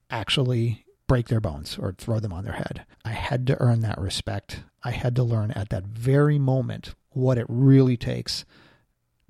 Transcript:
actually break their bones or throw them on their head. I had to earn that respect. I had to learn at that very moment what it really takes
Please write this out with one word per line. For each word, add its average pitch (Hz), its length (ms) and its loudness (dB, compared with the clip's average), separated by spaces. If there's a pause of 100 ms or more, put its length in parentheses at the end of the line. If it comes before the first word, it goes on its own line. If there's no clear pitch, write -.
actually 117 720 0 (240)
break 123 220 2
their 113 100 2
bones 78 400 -6
or 98 140 -4
throw 110 260 -4
them 107 140 -6
on 90 100 -8
their - 100 -6
head. - 320 -8 (200)
I 113 60 -6
had 127 360 -4
to - 140 0
earn 117 200 4
that 107 180 -4
respect. - 640 -8 (200)
I 123 80 -6
had 123 240 -2
to 127 80 2
learn 110 280 0
at 101 180 -6
that 98 160 -4
very 135 540 2
moment 131 540 -2 (180)
what 127 260 2
it 113 100 -2
really 131 480 6
takes 120 480 -6 (880)